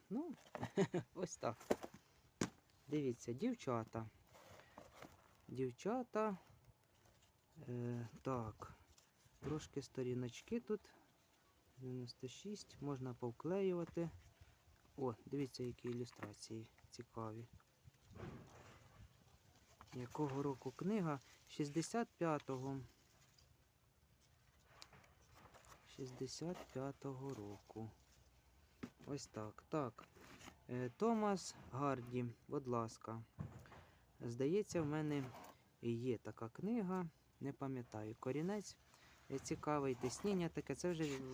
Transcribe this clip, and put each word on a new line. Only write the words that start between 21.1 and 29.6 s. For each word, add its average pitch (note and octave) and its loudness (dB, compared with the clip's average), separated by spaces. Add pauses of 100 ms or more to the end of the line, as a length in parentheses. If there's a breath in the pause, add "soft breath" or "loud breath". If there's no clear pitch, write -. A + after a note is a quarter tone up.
Шістдесят D#3+ 2 (100)
п'ятого. C3+ 2 (3250)
Шістдесят C3 -4 (160)
п'ятого C3+ -4
року. G#2 -8 (1160)
Ось C#3+ -4
так. G#2+ -6